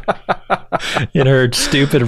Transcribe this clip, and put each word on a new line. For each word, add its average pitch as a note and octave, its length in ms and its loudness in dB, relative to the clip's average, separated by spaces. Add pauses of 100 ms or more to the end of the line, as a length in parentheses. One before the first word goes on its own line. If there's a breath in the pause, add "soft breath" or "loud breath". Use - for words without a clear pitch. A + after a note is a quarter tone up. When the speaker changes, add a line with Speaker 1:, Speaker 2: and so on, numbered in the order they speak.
(520)
Speaker 1:
<laughs> - 640 -4
Speaker 2:
in C#3+ 120 2
her C3 260 4
stupid C#3 560 0